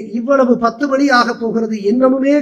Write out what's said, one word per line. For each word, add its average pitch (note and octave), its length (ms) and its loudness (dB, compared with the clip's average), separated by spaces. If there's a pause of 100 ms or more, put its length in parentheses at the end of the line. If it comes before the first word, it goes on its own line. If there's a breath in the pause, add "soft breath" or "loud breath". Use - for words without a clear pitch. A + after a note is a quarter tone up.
(120)
இவ்வளவு B3 460 0
பத்து A#3 300 -2
மணி C4+ 220 0
ஆகப் A#3+ 300 2
போகிறது, A3 420 -4
இன்னமுமே C4 600 2